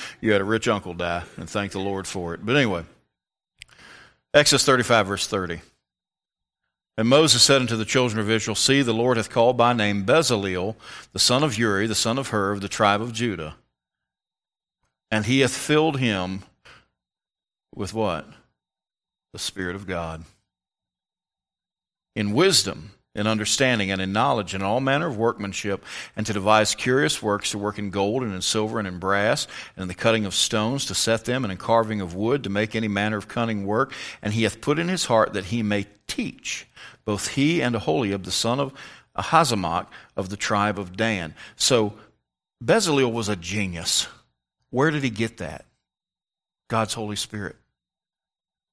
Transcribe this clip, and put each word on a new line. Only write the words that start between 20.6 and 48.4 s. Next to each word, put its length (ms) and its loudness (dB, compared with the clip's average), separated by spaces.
In 180 -2
wisdom, 600 2
in 140 -2
understanding, 640 0
and 100 -2
in 100 -4
knowledge, 440 0
and 80 -4
all 160 0
manner 260 0
of 120 -6
workmanship, 680 -4
and 100 -4
to 80 -4
devise 400 4
curious 480 0
works, 300 -2
to 80 -6
work 180 -4
in 140 -6
gold, 320 0
and 100 -4
in 80 -6
silver, 380 -2
and 80 -4
in 100 -8
brass, 480 2
and 80 -8
in 40 -6
the 60 -10
cutting 320 2
of 80 -6
stones, 520 0
to 100 -6
set 300 0
them, 200 -2
and 60 -6
in 80 -8
carving 420 2
of 140 -6
wood, 280 0
to 60 -6
make 260 0
any 120 -2
manner 300 0
of 100 -8
cunning 400 -4
work. 260 0
And 140 -4
he 100 2
hath 180 0
put 180 0
in 80 -2
his 180 -2
heart 280 4
that 120 -4
he 160 -4
may 240 0
teach, 600 -8
both 240 -4
he 320 2
and 140 0
Aholiab, 480 -2
the 80 -8
son 280 0
of 120 -4
Ahisamach, 720 0
of 140 -4
the 80 -6
tribe 400 0
of 180 -8
Dan." 380 -2
So 420 2
Bezaleel 480 4
was 180 -2
a 60 0
genius. 720 -4
Where 220 2
did 120 -2
he 60 0
get 280 -4
that? 280 -12
God's 240 0
Holy 220 -6
Spirit. 400 -8